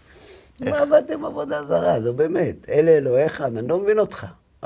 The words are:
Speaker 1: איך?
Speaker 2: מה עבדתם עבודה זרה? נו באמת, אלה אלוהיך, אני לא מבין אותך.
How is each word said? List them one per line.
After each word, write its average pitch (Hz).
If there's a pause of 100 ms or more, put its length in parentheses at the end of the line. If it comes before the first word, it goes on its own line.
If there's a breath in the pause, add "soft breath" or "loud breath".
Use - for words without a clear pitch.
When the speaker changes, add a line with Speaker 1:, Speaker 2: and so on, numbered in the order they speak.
(600 loud breath)
Speaker 1:
איך? 262
Speaker 2:
מה -
עבדתם 302
עבודה 285
זרה? 165
נו 117
באמת, 156
אלה 156
אלוהיך, 143
אני 120
לא 175
מבין 208
אותך. 202 (400)